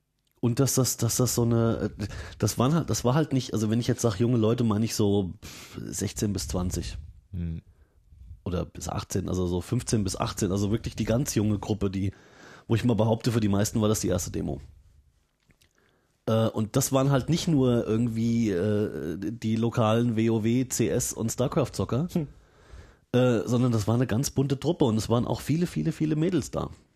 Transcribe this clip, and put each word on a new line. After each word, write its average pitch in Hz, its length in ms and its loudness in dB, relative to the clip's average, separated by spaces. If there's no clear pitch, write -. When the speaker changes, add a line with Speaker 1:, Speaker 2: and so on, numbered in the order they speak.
Speaker 1:
und 120 200 0
dass 131 140 2
das, 131 240 2
dass 117 180 0
das 123 180 2
so 120 80 2
eine, 117 560 2
äh, 104 60 -6
das - 200 -2
waren 131 160 4
halt, 165 160 0
das 107 140 -2
war 120 100 2
halt 156 180 0
nicht, 131 220 -2
also 107 160 0
wenn 117 100 2
ich 120 60 -4
jetzt 120 160 0
sag 110 180 2
junge 120 160 2
Leute, 117 260 2
meine 110 220 2
ich 107 100 -4
so, 101 380 2
pff, - 440 -16
sechzehn 101 480 -4
bis - 140 -4
zwanzig. 90 500 -4
Speaker 2:
Hm. 85 300 -6
Speaker 1:
Oder 87 220 -4
bis - 240 -14
achtzehn, 95 400 -4
also 90 160 0
so 87 160 -2
fünfzehn 120 420 -2
bis 101 120 -4
achtzehn, - 360 -2
also 101 180 0
wirklich - 260 -4
die 110 100 -2
ganz 123 280 0
junge 104 240 2
Gruppe, 101 320 -2
die, 95 220 -2
wo 117 60 2
ich 110 100 0
mal 123 100 4
behaupte, 113 380 2
für 117 80 2
die 107 80 2
meisten 101 320 2
war 107 80 4
das 107 120 2
die 98 80 -2
erste 90 220 0
Demo. 87 300 -6
Äh, 113 220 4
und 110 280 -2
das 135 160 0
waren 135 180 4
halt 135 180 0
nicht 170 200 0
nur 127 380 4
irgendwie, 113 640 0
äh, 92 680 0
die 110 380 -4
lokalen 113 600 2
W 113 140 2
O 113 140 2
W, 123 240 2
C 110 200 0
S 107 240 -2
und 113 180 -4
StarCraft-Zocker, 127 840 -2
Speaker 3:
Hm. 160 160 0
Speaker 1:
äh, 127 340 4
sondern 123 260 2
das 107 140 0
war 110 80 4
eine 123 120 2
ganz 113 240 0
bunte 139 280 0
Truppe 156 280 0
und 110 100 4
es 110 120 -2
waren 117 180 2
auch - 140 -2
viele, 170 260 0
viele, 156 260 -2
viele 156 240 0
Mädels 160 340 0
da. 76 200 -4